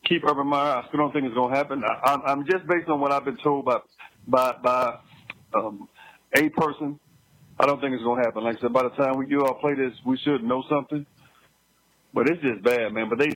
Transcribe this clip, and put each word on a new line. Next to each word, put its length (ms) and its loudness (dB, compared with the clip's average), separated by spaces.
keep 180 2
Urban 220 2
Meyer. 300 2
I 120 -6
still 100 -2
don't 140 2
think 120 0
it's 100 -4
gonna 220 2
happen. 280 -2
I, 280 2
I'm, 120 -2
I'm 200 0
just 220 0
based 220 0
on 120 0
what 120 2
I've 120 0
been 180 -4
told 220 0
by, 140 2
by, 340 4
by, 360 0
um, 340 -2
a 140 4
person. 500 -4
I 80 4
don't 140 0
think 140 -2
it's 100 -6
gonna 180 0
happen. 220 -2
Like 140 -2
I 20 -14
said, 120 -2
by 120 2
the 60 0
time 280 -2
we, 100 -4
you 160 2
all 100 0
play 200 -2
this, 180 -2
we 120 0
should 260 0
know 260 0
something. 340 -2
But 140 2
it's 140 -2
just 220 -2
bad, 280 2
man. 160 -4
But 100 -2
they, 180 4